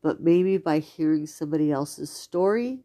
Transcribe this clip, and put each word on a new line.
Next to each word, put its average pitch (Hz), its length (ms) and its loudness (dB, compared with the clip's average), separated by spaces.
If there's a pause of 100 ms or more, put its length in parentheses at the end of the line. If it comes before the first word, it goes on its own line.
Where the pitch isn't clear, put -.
But - 200 -2
maybe 180 360 4
by 156 220 0
hearing 156 480 -2
somebody 151 440 -2
else's 143 380 -4
story 226 760 -2